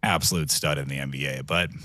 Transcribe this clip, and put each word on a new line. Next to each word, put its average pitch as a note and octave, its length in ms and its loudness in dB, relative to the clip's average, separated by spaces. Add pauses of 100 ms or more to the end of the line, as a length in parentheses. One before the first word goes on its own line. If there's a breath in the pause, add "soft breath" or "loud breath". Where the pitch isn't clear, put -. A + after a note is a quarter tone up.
absolute F2 480 2
stud D2 300 2
in C#2 80 -4
the C2+ 100 -4
N C#2 140 -4
B C#2 160 -4
A, C2+ 160 -4
but E2+ 280 0 (140)